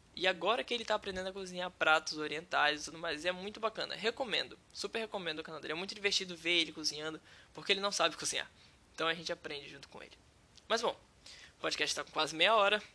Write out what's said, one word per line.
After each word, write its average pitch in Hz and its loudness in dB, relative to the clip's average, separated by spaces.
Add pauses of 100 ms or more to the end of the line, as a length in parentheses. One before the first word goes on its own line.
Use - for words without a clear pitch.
(140)
E 170 0
agora 185 2
que 240 -2
ele 226 -4
tá 214 2
aprendendo 190 -4
a 190 -6
cozinhar 180 -8
pratos 156 4
orientais 147 0
e - -8
tudo 165 -12
mais, 160 -4
é 180 2
muito 196 -8
bacana. 214 -2
Recomendo, 180 -2 (140)
super - -6
recomendo 185 -4
o - -10
canal 160 -10
dele. 143 -6
É 160 -2
muito 196 -6
divertido 196 0
ver 165 4
ele 160 0
cozinhando, 151 -4 (340)
porque 156 -2
ele 196 2
não 202 0
sabe 165 2
cozinhar. - -4 (440)
Então 160 -2
a 165 2
gente 175 -6
aprende 147 -10
junto 139 -16
com - -16
ele. - -18 (520)
Mas 226 2
bom, 196 0 (600)
o - -20
podcast 151 0
tá 147 -4
com - -12
quase 151 0
meia 180 8
hora 208 6 (120)